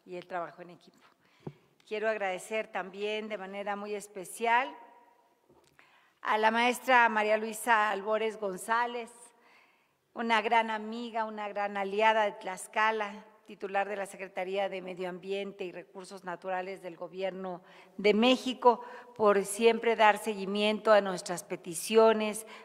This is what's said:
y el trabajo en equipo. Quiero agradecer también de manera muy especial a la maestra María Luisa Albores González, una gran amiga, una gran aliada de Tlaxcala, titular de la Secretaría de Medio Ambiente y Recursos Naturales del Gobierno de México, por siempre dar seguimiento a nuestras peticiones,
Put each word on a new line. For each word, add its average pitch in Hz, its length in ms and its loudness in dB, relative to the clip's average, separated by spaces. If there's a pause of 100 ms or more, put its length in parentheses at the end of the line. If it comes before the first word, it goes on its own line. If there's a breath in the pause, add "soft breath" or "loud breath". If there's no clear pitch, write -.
y 180 120 -12
el 175 100 -12
trabajo 175 360 -8
en 175 80 -18
equipo. - 280 -20 (880 loud breath)
Quiero 214 220 -2
agradecer 214 580 -4
también 208 640 -6
de 208 100 -8
manera 202 380 -8
muy 208 180 -8
especial 226 760 -2 (1500 soft breath)
a - 160 0
la 220 120 4
maestra 240 580 4
María 214 280 2
Luisa 214 540 0
Albores 208 500 -2
González, 226 720 -4 (1000 soft breath)
una 226 300 0
gran 226 280 2
amiga, 220 540 -6
una 214 220 -10
gran 202 300 -4
aliada 208 480 2
de 202 80 -2
Tlaxcala, 208 920 -4 (220)
titular 196 420 -4
de 208 60 -6
la 196 120 -6
Secretaría 190 640 -6
de 185 140 -8
Medio 180 260 -8
Ambiente 196 560 -8
y 175 60 -10
Recursos 180 540 -18
Naturales 185 580 -8
del 175 140 -12
Gobierno 180 680 -8 (340 loud breath)
de 202 160 6
México, 240 720 4 (300 loud breath)
por 202 300 6
siempre 226 500 4
dar 208 240 6
seguimiento 208 720 0
a 208 80 8
nuestras 180 440 -4
peticiones, 214 1000 2 (200 loud breath)